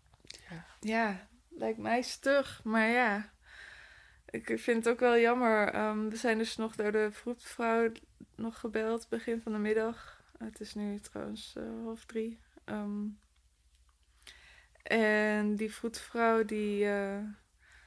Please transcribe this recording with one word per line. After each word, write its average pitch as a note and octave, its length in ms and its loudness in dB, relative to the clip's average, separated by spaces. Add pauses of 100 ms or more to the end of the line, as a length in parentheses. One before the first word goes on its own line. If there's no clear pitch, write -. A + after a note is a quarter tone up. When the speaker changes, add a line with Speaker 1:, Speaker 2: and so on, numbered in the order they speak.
(480)
Speaker 1:
Ja. E3+ 180 -16 (140)
Speaker 2:
Ja, G#3+ 480 0 (200)
lijkt A3+ 300 -4
mij A3+ 240 0
stug, - 640 0
maar A3 240 2
ja. A3+ 440 2 (1000)
Ik A3+ 280 -4
vind A3+ 260 0
het A#3 100 2
ook A#3+ 60 -4
wel A#3+ 180 6
jammer. A#3 500 4
Ehm, G#3+ 400 0
we A3 80 -4
zijn A3+ 220 2
dus A3+ 180 -2
nog A3 200 -4
door G#3 160 0
de G#3+ 200 2
vroedvrouw A#3 800 0 (440)
nog A3+ 240 -6
gebeld, A3 480 -2
begin A3+ 340 -2
van A3+ 100 -4
de G#3+ 60 -2
middag. A3 640 -2 (160)
Het A3 220 -12
is G#3 140 -12
nu G#3 260 -4
trouwens, G#3+ 560 -10
eh, A3+ 60 -6 (220)
half A3+ 200 -8
drie. A3+ 340 -6 (260)
Ehm, G#3 400 -6 (1800)
en G#3+ 720 4
die A3 180 -4
vroedvrouw, A3+ 720 2
die, G#3 440 0
eh, G3+ 300 0 (680)